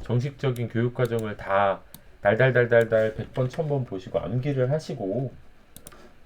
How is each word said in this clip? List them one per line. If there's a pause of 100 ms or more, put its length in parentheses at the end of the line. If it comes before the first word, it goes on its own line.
정식적인
교육과정을
다 (400)
달달달달달
백
번,
천
번
보시고
암기를
하시고 (920)